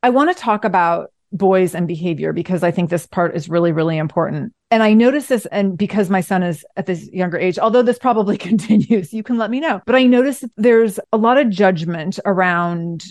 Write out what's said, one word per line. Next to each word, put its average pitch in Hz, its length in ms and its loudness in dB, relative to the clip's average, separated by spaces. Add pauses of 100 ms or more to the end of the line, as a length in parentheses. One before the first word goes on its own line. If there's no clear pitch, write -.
I 254 80 4
want 294 260 2
to - 60 -18
talk 214 220 -2
about 175 480 0 (180)
boys 185 420 2
and 175 140 -4
behavior 160 460 -4
because 170 320 -4
I 170 80 2
think 170 180 -2
this 170 160 -4
part 175 300 -2
is 160 120 -8
really, 170 220 0
really 160 260 0
important. 156 560 -4 (200)
And 226 100 4
I 214 100 4
notice 247 360 4
this, 240 180 -2
and 196 320 -4
because 196 320 -2
my 196 100 0
son 185 220 -2
is 175 240 -6 (100)
at - 100 -8
this 185 260 -8
younger 180 260 -4
age, 180 220 0
although 226 220 2
this 240 180 0
probably 214 380 0
<laughs> - 120 -10
continues, 214 640 2
you 220 100 -8
can 233 160 -2
let 220 140 -2
me 254 80 -4
know. 269 260 -2
But 240 80 0
I 262 120 6
notice 254 340 2
that 240 160 -12
there's 226 420 4 (140)
a 226 40 0
lot 226 220 4
of 285 100 2
judgment 175 760 -2
around 175 840 -2